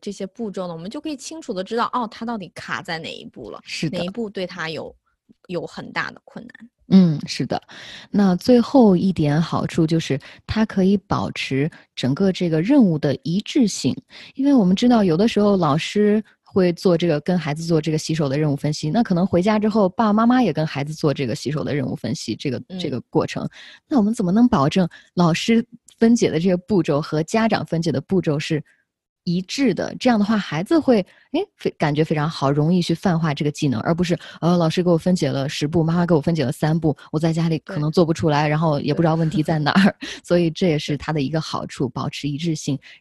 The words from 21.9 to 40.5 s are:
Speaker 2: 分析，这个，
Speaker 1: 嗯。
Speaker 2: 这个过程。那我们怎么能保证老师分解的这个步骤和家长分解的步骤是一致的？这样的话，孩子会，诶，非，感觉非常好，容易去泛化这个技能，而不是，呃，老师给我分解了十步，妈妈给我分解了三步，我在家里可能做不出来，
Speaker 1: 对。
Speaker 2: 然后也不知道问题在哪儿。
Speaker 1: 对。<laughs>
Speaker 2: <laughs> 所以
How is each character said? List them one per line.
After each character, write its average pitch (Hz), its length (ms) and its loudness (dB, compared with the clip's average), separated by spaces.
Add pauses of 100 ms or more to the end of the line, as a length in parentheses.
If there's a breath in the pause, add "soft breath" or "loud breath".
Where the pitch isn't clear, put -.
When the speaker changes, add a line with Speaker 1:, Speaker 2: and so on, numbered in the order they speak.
Speaker 2:
分 117 180 -6
析， - 220 -8
这 139 160 -6
个， 113 160 -8
Speaker 1:
嗯。 185 100 -12
Speaker 2:
这 175 100 -6
个 127 120 -6 (100)
过 - 160 0
程。 - 220 -8 (400 loud breath)
那 311 80 0
我 214 60 4
们 214 120 0
怎 208 100 -4
么 175 60 0
能 233 180 4
保 147 200 2
证 180 200 2 (260 loud breath)
老 175 200 4
师 233 320 0 (320)
分 233 160 6
解 214 160 2
的 156 80 0
这 175 100 0
个 180 80 2
步 180 280 0
骤 147 180 0
和 156 220 -4
家 226 240 0
长 190 180 -2
分 165 160 -2
解 165 80 0
的 131 100 0
步 190 220 0
骤 151 160 0
是 151 240 -4 (600)
一 180 180 -2
致 254 320 0
的？ - 240 -4
这 254 100 2
样 233 100 4
的 202 60 2
话， 214 140 0
孩 160 240 -4
子 320 160 2
会， 233 260 4 (280 soft breath)
诶， 349 120 -2 (120)
非， - 160 -4
感 151 220 -2
觉 151 100 2
非 156 100 -2
常 151 160 -2
好， 139 200 0
容 151 220 2
易 180 80 4
去 165 140 0
泛 165 240 0
化 160 160 0
这 143 100 -4
个 147 60 0
技 151 180 -4
能， 113 120 -2
而 - 140 0
不 175 100 -2
是， 170 120 0 (240 loud breath)
呃， 175 160 2
老 160 140 2
师 185 140 -2
给 180 40 2
我 170 80 6
分 185 200 2
解 147 120 0
了 135 200 -2
十 - 180 -4
步， 160 160 0
妈 160 140 0
妈 175 100 2
给 175 80 4
我 147 60 4
分 170 140 0
解 156 100 0
了 - 80 -2
三 160 260 0
步， 156 180 0 (140 loud breath)
我 156 80 -2
在 165 140 0
家 165 160 0
里 160 100 0
可 - 220 -8
能 151 100 0
做 165 160 4
不 160 80 0
出 160 160 0
来， 147 140 2
Speaker 1:
对。 147 60 0
Speaker 2:
然 151 80 0
后 156 220 0
也 143 140 -2
不 165 80 -2
知 165 60 4
道 160 80 2
问 160 120 0
题 156 140 -2
在 160 160 -2
哪 147 140 0
儿。 196 280 4
Speaker 1:
对。 - 80 -14
<laughs> - 120 -14
Speaker 2:
<laughs> - 40 -20
所 175 140 2
以 170 120 2